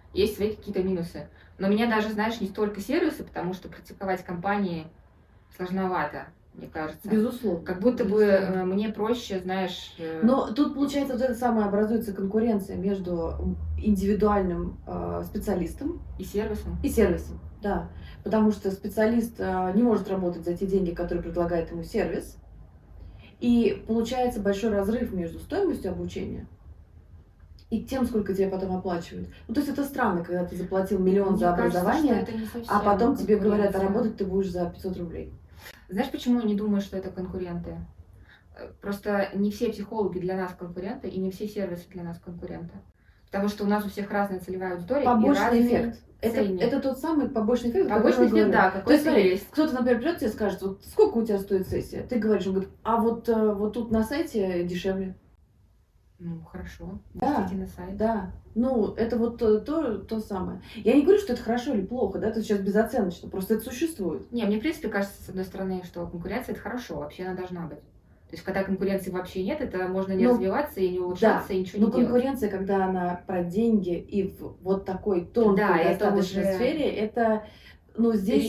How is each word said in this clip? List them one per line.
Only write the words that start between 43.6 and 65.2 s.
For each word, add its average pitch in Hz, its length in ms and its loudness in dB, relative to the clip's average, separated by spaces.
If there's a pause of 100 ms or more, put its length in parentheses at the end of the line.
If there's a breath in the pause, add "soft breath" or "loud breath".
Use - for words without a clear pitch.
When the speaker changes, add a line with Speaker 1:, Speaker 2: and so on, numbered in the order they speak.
Speaker 1:
у - 20 0
нас 208 180 2
у 202 40 -6
всех 196 220 -6
разная 202 300 0
целевая 185 340 -6
аудитория 240 280 0
и 247 40 0
Speaker 2:
Побочный 247 380 6
Speaker 1:
разные 240 220 6
Speaker 2:
эффект. 233 320 2 (220)
Это, 226 160 0
Speaker 1:
ценники. 190 260 2
Speaker 2:
это 247 180 2
тот 262 180 -2
самый 302 320 2
побочный 240 400 2
эффект, 370 200 2
о - 60 2
Speaker 1:
Побочный 247 320 6
Speaker 2:
котором 214 80 4
я 214 80 8
Speaker 1:
эффект, 196 80 6
Speaker 2:
говорю. - 0 -
Speaker 1:
да, 190 180 6
Speaker 2:
То - 60 -4
есть, 196 80 -4
Speaker 1:
какой-то 302 180 8
Speaker 2:
смотри, 233 280 6
Speaker 1:
есть. 185 200 0
Speaker 2:
кто-то, 302 240 2
например, 240 240 4
придёт 320 200 0
тебе 240 100 0
и 208 40 0
скажет: 190 300 -2
«Вот 190 220 -6
сколько - 340 4
у 220 60 2
тебя 202 140 2
стоит 190 300 0
сессия?» - 340 -4
Ты 247 160 -2
говоришь, 208 280 2
он 190 60 0
говорит: 190 180 -2 (120)
«А 226 160 2
вот, 226 320 2
э, 214 240 4
вот 208 180 0
тут 226 180 -4
на 220 140 4
сайте 196 600 -2
дешевле». 190 500 -4 (1080)
Speaker 1:
Ну, 165 200 -8
хорошо. - 560 -14 (140)
Speaker 2:
Да, 214 120 -12 (140)
Speaker 1:
Можете 190 80 -2
идти 190 140 -6
на 185 40 -8
сайт. 185 300 -12
Speaker 2:
да. 208 340 -2 (240)
Ну, 226 400 2
это 226 240 -2
вот 233 200 0
то, 214 200 6
то, 277 400 -2
то 220 220 -6
самое. 185 400 -6 (160 loud breath)
Я 220 180 4
не 285 80 8
говорю, 392 160 8
что 311 140 -2
это - 100 -2
хорошо 240 320 -2
или 196 100 0
плохо, 202 360 -2
да, 190 80 0
это 226 140 -2
сейчас 196 180 2
безоценочно, 208 680 0
просто 190 260 -2
это 214 100 0
существует. 247 640 -4
Speaker 1:
Не, 233 140 -2
мне, 208 140 2
в - 20 -4
принципе, 311 280 -4
кажется, 202 320 -4